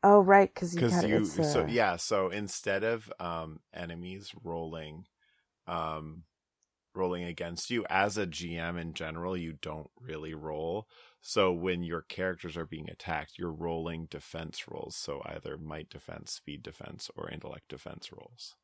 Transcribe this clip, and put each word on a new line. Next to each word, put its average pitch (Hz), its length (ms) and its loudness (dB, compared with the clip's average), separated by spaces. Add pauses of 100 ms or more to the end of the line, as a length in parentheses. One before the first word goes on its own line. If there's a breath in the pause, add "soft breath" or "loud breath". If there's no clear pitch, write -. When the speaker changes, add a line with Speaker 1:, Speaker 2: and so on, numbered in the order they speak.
Speaker 1:
Oh, 202 180 12
right, 196 340 10
'cause 175 200 -4
you 170 60 2
Speaker 2:
'Cause 120 120 6
Speaker 1:
got 175 120 6
it, - 60 2
Speaker 2:
you, 160 60 6
Speaker 1:
it's, 160 360 4
Speaker 2:
so, 131 120 4
Speaker 1:
uh, - 20 0
Speaker 2:
yeah, 107 300 4
so 95 340 2
instead 98 540 -2
of, 113 340 -2
um, 82 420 -6 (140)
enemies 87 580 -10 (120)
rolling, 82 640 -8 (600)
um, 80 580 -6 (720)
rolling 90 300 -2
against 85 460 -8
you, 117 200 0
as 98 260 4
a 104 100 2
G 85 300 -6
M 85 200 -4
in 82 180 -6
general, 85 420 -4
you 82 180 -6
don't 76 360 -10 (100)
really 78 340 -8
roll. 78 540 -4 (320 soft breath)
So 95 320 6
when 87 300 0
your 82 200 -2
characters 90 540 -4
are 82 80 -4
being 78 240 -10
attacked, - 500 -6
you're 87 140 -4
rolling 82 540 -4
defense - 640 -10
rolls. - 280 -10
So 69 300 -6
either 76 320 -8
might 78 320 -10
defense, 76 420 -12
speed - 300 -10
defense, - 540 -12
or - 120 -6
intellect - 400 -12
defense - 440 -14
rolls. - 520 -18